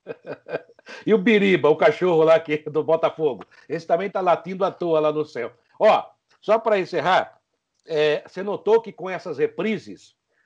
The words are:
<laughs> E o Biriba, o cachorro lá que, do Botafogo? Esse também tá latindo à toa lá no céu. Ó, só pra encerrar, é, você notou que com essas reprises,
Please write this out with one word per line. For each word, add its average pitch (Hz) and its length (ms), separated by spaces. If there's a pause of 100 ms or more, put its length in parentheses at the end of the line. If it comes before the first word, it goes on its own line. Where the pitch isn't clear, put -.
<laughs> - 600 (400)
E 202 80
o 226 40
Biriba, 190 520
o 151 60
cachorro 160 480
lá 160 160
que, 151 180 (120)
do 147 140
Botafogo? 156 600 (240)
Esse 165 200
também 180 220
tá 196 120
latindo 180 420
à 185 80
toa 165 280
lá 151 120
no 151 140
céu. 117 260 (280)
Ó, 175 240 (360)
só 214 200
pra 220 180
encerrar, 165 600 (480)
é, 151 380
você 185 180
notou 202 360
que 208 120
com 180 180
essas 165 300
reprises, 151 760 (300)